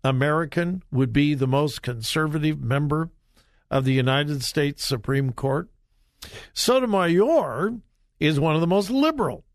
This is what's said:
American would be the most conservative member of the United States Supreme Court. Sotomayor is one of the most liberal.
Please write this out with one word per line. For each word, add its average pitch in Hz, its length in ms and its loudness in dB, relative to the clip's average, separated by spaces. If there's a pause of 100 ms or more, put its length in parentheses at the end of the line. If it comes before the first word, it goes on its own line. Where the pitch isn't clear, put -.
American 156 760 0 (100)
would 127 220 0
be 147 180 4
the 135 140 0
most 139 340 0
conservative 151 800 -2
member 147 480 -2 (640)
of 135 160 0
the 131 80 2
United 135 500 0
States 143 400 -2
Supreme 135 480 -2
Court. 139 380 -4 (840)
Sotomayor 208 1300 2 (420)
is 151 180 2
one 156 160 2
of 160 60 2
the 170 60 2
most 190 240 0
liberal. 269 640 0